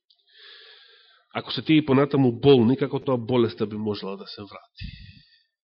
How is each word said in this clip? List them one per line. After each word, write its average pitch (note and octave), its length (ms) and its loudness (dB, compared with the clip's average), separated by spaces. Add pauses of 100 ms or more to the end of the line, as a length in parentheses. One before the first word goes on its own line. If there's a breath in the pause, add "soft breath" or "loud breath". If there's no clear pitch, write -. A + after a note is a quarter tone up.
(1300 soft breath)
ако - 180 -10
се B2+ 100 -6
тие D#3+ 140 4
и D3+ 100 2
понатаму C3+ 460 2
болни, B2 440 4
како C3+ 240 -6
тоа C3 180 -4
болеста A#2 480 -2
би G#2+ 100 -8
можела G2+ 400 -8
да G2 100 -18
се - 160 -18
врати? - 480 -18 (880 loud breath)